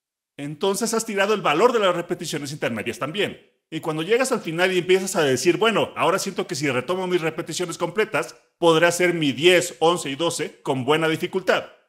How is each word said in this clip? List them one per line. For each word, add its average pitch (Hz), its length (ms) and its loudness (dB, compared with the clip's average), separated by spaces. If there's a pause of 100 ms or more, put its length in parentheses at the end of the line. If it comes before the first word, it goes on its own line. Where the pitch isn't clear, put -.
(380)
entonces 196 560 -4
has 220 100 -2
tirado 202 300 0
el 196 80 -4
valor 175 300 4
de 233 60 0
las 185 160 2
repeticiones 170 580 -6
intermedias 117 460 -6
también. 151 400 -4 (320)
Y 160 100 -8
cuando 156 220 -4
llegas 240 300 0
al 214 80 0
final 180 320 -2
y 180 60 0
empiezas 185 360 2
a 175 80 2
decir, 147 360 2
"Bueno, 196 360 2
ahora 165 240 2
siento 190 280 -6
que 175 80 -10
si 143 160 -2
retomo 180 360 -2
mis 180 140 0
repeticiones 165 580 -6
completas, 165 580 -2 (220)
podré 165 280 6
hacer 175 260 2
mi 156 200 0
diez, 170 460 4
once 170 300 2
y 139 80 -6
doce 160 460 -4
con 131 220 -2
buena 156 240 2
dificultad". 175 580 0 (220)